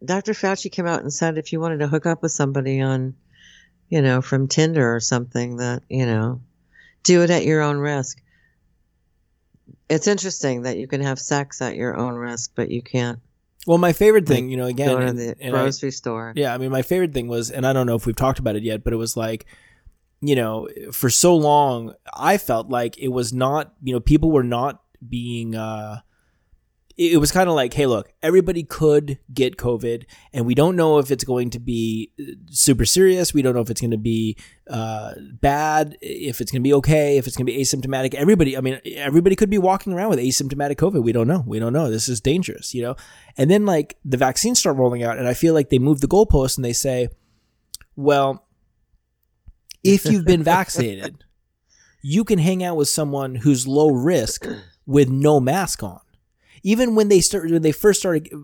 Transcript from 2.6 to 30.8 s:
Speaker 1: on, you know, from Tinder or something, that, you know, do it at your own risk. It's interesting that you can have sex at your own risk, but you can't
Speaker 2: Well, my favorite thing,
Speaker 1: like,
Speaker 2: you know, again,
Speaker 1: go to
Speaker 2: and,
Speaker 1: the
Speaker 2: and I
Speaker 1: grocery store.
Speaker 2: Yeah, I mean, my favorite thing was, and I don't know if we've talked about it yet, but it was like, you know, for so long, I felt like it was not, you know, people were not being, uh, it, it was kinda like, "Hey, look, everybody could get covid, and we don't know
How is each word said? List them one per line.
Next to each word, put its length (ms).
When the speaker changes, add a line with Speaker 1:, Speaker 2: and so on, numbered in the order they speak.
Speaker 1:
on, 340
you 120
know, 200
from 260
Tinder 480
or 40
something, 580
that, 320
you 160
know, 360
do 200
it 60
at 160
your 160
own 160
risk. 440
It's 180
interesting 560
that 140
you 100
can 140
have 180
sex 420
at 140
your 220
own 180
risk, 400
but 140
you 120
can't 380
Speaker 2:
Well, 140
my 140
favorite 340
thing, 180
Speaker 1:
like, 60
Speaker 2:
you 60
know, 100
again, 220
Speaker 1:
go 100
to 80
Speaker 2:
and, 120
Speaker 1:
the 220
Speaker 2:
and 140
I 80
Speaker 1:
grocery 280
store. 440
Speaker 2:
Yeah, 180
I 40
mean, 140
my 120
favorite 300
thing 140
was, 220
and 160
I 80
don't 140
know 80
if 100
we've 100
talked 240
about 160
it 80
yet, 200
but 100
it 40
was 200
like, 280
you 140
know, 320
for 180
so 260
long, 580
I 240
felt 320
like 280
it 120
was 240
not, 400
you 100
know, 60
people 320
were 120
not 380
being, 480
uh, 460
it, 160
it 40
was 140
kinda 220
like, 220
"Hey, 100
look, 260
everybody 400
could 560
get 260
covid, 480
and 140
we 80
don't 200
know 220